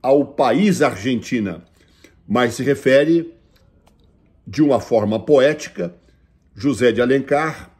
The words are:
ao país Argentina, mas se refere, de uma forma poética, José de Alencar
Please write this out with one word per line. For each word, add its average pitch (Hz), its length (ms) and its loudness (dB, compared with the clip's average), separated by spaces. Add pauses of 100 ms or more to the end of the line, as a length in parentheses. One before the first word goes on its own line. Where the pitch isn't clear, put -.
ao 135 220 2
país 147 560 0
Argentina, 110 800 -4 (640)
mas 117 280 -2
se 139 60 -10
refere, 143 720 2 (1120)
de 98 160 -4
uma 135 200 4
forma 107 360 0
poética, 135 760 0 (580)
José 123 380 0
de 110 100 -2
Alencar 139 800 -2